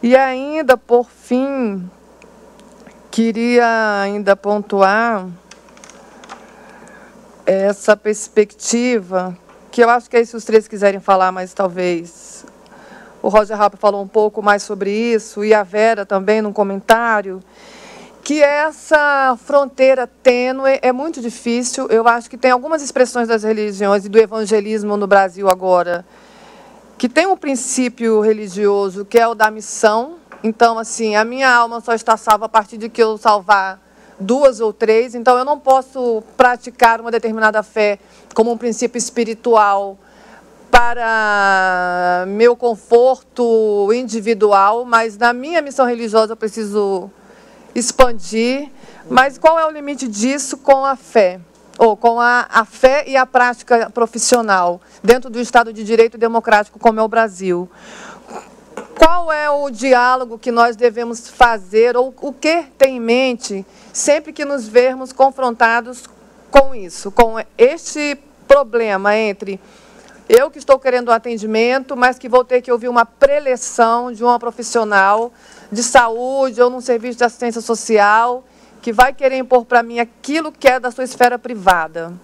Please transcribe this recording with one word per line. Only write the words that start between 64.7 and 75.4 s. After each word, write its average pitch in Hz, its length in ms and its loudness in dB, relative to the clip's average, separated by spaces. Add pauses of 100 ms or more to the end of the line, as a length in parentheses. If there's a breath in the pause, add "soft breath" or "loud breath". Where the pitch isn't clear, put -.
confrontados 240 920 0 (460)
com - 240 4
isso, 190 380 -12
com 226 240 0 (200)
este 294 640 0 (280)
problema 214 720 2
entre 202 440 -6 (680 loud breath)
eu 262 220 4
que 311 80 -20
estou 269 200 2
querendo 247 300 -2
um 233 40 2
atendimento, 233 840 -2
mas 247 220 0
que 254 100 -16
vou 247 160 4
ter 247 160 0
que 247 100 -10
ouvir 240 180 -2
uma 240 180 2
preleção 247 1080 0
de 214 100 -10
uma 240 160 2
profissional 226 920 0 (380 loud breath)